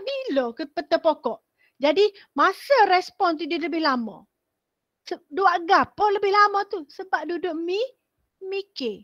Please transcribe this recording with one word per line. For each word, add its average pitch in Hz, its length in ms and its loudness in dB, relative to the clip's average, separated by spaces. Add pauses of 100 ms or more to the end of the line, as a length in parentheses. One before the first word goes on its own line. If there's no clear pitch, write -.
bila 427 480 -4
ke 302 160 -10
peta 330 320 -2
pokok? 285 400 0 (400)
Jadi 302 240 4 (320)
masa 392 560 4
respon 349 480 0
tu 320 80 -8
dia 339 80 -2
lebih 320 240 -4
lama. 240 400 -2 (800)
Se-, - 240 -12
duk 339 240 2 (160)
gapo 349 480 2
lebih 403 160 0
lama 403 400 4
tu? 330 160 -8
Sebab 370 400 -6
duduk 339 320 -6
mi-, 381 380 -4 (500)
mikir. 277 580 -8